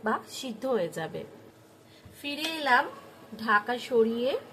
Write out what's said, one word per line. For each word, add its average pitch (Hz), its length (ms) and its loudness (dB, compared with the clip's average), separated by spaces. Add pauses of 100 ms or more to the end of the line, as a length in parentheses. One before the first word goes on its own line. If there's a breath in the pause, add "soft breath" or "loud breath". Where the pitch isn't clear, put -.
বা 220 80 2 (240)
সিদ্ধ 254 260 -8 (120)
হয়ে 175 220 0
যাবে। 156 240 -6 (960 loud breath)
ফিরে 285 280 -6 (120)
এলাম 269 240 4 (600)
ঢাকা 220 320 2 (140)
সরিয়ে 233 420 4 (200)